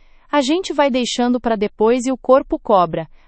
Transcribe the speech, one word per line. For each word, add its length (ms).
A 120
gente 320
vai 160
deixando 500
pra 160
depois 500
e 60
o 60
corpo 420
cobra, 480